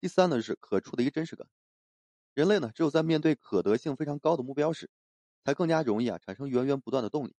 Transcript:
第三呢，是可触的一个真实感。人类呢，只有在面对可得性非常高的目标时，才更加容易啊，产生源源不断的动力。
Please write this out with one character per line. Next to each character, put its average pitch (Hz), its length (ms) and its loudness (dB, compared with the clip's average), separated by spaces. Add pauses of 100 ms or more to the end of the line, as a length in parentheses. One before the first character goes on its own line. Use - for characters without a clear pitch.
第 185 80 -6
三 185 220 4
呢， 127 100 2
是 107 140 -4
可 - 260 -2
触 - 160 -14
的 120 60 0
一 123 40 2
个 143 40 0
真 156 160 -6
实 - 100 -16
感。 - 100 -16 (880)
人 151 140 2
类 202 120 4
呢， 120 140 -4
只 - 80 -2
有 160 80 2
在 160 120 2
面 160 180 2
对 156 140 4
可 - 280 -2
得 101 140 4
性 139 200 -4
非 156 80 -4
常 147 140 -6
高 160 180 2
的 131 60 -4
目 135 120 -8
标 147 180 0
时， - 160 -10 (560)
才 139 80 0
更 165 160 0
加 160 140 2
容 113 200 0
易 123 60 0
啊， 87 100 -4
产 - 160 -10
生 139 140 -10
源 123 160 0
源 139 160 0
不 120 100 -12
断 131 120 0
的 104 80 -4
动 143 180 -4
力。 - 120 -16